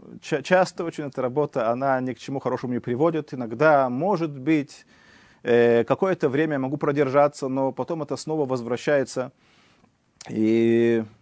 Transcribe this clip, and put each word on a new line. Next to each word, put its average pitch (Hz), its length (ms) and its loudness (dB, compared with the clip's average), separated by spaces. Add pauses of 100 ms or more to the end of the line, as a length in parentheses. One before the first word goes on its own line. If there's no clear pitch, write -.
(200)
ча-, 139 220 -4
часто 185 420 2
очень 160 200 -8
эта 135 180 -6
работа, 127 480 -2
она 131 300 0
ни 127 140 -4
к - 40 -14
чему 139 220 -8
хорошему 123 320 -4
не 120 80 -2
приводит. 151 520 -2
Иногда, 131 560 2
может 156 480 -2
быть, 143 500 -2 (560)
э, 117 420 4
какое-то 165 440 0
время 151 260 0
я 139 40 -2
могу 131 180 -4
продержаться, 143 720 0
но 135 240 -2
потом 151 300 -6
это 135 140 -6
снова 156 280 -4
возвращается. 123 840 -2 (1000)
И 113 760 2 (180)